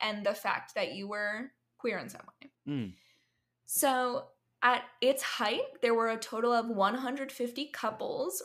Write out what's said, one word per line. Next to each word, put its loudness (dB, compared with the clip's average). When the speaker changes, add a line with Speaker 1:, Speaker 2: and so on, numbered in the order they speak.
Speaker 1:
and 0
the 4
fact -2
that -2
you -8
were -4
queer -2
in -8
some -16
way. -20
Speaker 2:
Mm. -2
Speaker 1:
So 0
at 6
its 4
height, -2
there 4
were 4
a 0
total 0
of 2
one 2
hundred -4
fifty -4
couples -4